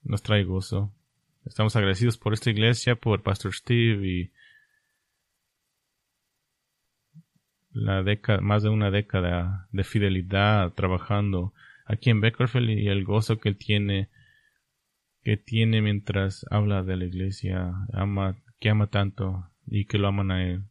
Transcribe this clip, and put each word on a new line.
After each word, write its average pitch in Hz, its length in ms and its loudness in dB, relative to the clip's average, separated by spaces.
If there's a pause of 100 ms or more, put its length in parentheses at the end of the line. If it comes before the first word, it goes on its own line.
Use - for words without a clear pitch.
Nos - 180 -4
trae 104 220 2
gozo. 95 500 -2 (500)
Estamos 107 320 -2
agradecidos 104 440 2
por 104 140 -2
esta 113 180 -2
iglesia, 113 440 2
por 110 280 -2
Pastor 98 280 -4
Steve 113 560 0
y 90 240 -4 (3500)
la 101 320 0
década, 101 380 0
más 104 200 2
de 107 80 2
una 107 220 2
década 92 800 -2
de 98 120 -2
fidelidad 98 920 2
trabajando 95 800 -2 (320)
aquí 110 260 0
en 107 100 4
Beckerfield 120 480 0
y 107 200 0
el 98 140 0
gozo 107 360 0
que 107 100 0
él 101 80 -2
tiene, 101 520 0 (1120)
que 107 120 0
tiene 113 460 0
mientras 101 680 -2
habla 104 320 0
de 92 140 -4
la 90 80 -4
iglesia, 92 680 -4 (180)
ama, 98 460 -2 (220)
que 107 100 0
ama 107 180 4
tanto 95 640 -2 (160)
y 101 200 -2
que - 120 -2
lo 101 120 2
aman 98 200 0
a 92 160 0
él. 92 260 -4